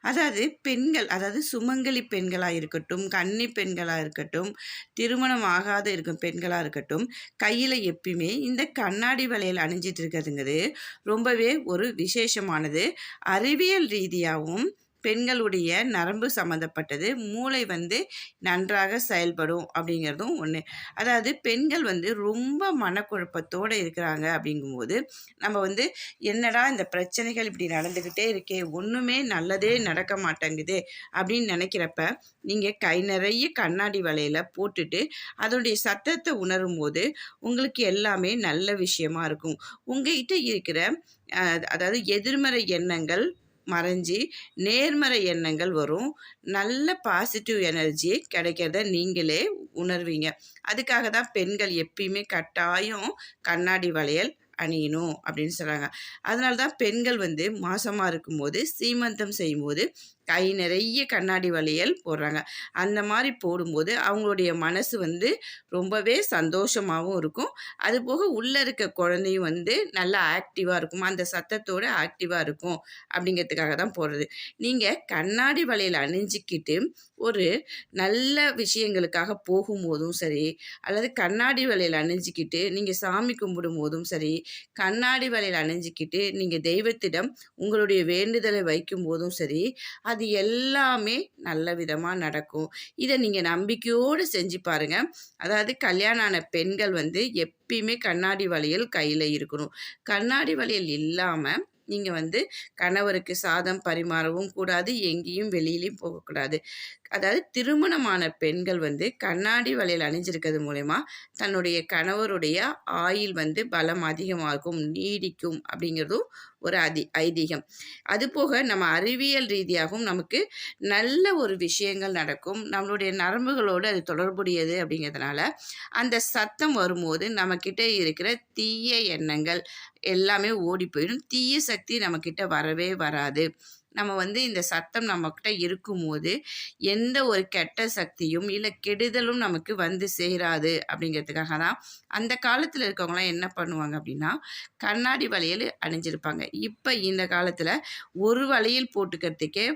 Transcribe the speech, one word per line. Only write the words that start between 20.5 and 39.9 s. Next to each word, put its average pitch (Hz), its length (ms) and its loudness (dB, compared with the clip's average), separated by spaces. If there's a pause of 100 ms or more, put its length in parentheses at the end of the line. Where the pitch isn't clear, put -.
அதாவது 233 340 2 (120)
பெண்கள் 277 420 2
வந்து 185 300 0
ரொம்ப 247 640 0
மனக்குழப்பத்தோட 190 1000 -2
இருக்கிறாங்க 165 540 0
அப்படிங்கும்போது, 139 640 -2 (440)
நம்ம 208 200 -2
வந்து 202 260 0 (360)
"என்னடா 233 480 2
இந்த 208 140 0
பிரச்சனைகள் 226 640 -2
இப்படி 175 220 -4
நடந்துக்கிட்டே 175 640 -2
இருக்கே, 190 300 -4 (120)
ஒண்ணுமே 240 520 -2
நல்லதே 190 540 2
நடக்க 185 400 0
மாட்டேங்குதே" 160 640 0 (340)
அப்படின்னு 214 360 0
நினைக்கிறப்ப, 175 520 -2 (420)
நீங்க 202 240 0 (120)
கை 175 220 4
நிறைய 202 500 2
கண்ணாடி 196 500 0
வளையல 151 400 0 (120)
போட்டுட்டு, 190 480 -2 (360)
அதோடைய 226 400 0
சத்தத்தை 311 560 0
உணரும்போது, 180 680 0 (360)
உங்களுக்கு 247 440 0
எல்லாமே 196 520 2
நல்ல 190 380 0
விஷயமா 165 520 0
இருக்கும். 151 320 -4 (280)
உங்ககிட்ட 269 500 0 (100)